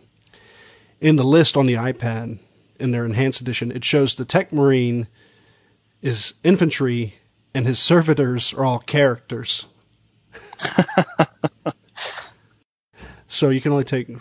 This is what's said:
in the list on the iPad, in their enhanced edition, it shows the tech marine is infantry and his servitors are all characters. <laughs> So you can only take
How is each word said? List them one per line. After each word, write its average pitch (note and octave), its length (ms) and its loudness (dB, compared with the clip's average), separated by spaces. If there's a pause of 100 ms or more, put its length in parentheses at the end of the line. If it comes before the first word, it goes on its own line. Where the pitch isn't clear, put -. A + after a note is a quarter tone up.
(1000)
in D#3 180 4
the C3+ 60 4
list D3 320 4
on C3+ 120 4
the B2 80 2
iPad, A#2 640 -6 (400)
in B2+ 120 -2
their A#2+ 140 -2
enhanced B2 360 -2
edition, A#2+ 300 -6
it A#2 120 -8
shows C#3 320 0
the B2+ 100 -8
tech F#3 260 -2
marine B2+ 560 2 (960)
is A#2 320 -4 (100)
infantry C#3 720 0 (380)
and B2+ 120 -2
his B2 140 0
servitors C#3 760 2
are C3+ 120 -2
all B2 140 0
characters. A#2+ 920 -2
<laughs> - 40 -20 (3500)
So - 200 0
you C3 100 2
can D3 140 0
only C#3 100 0
take B2+ 240 -4 (140)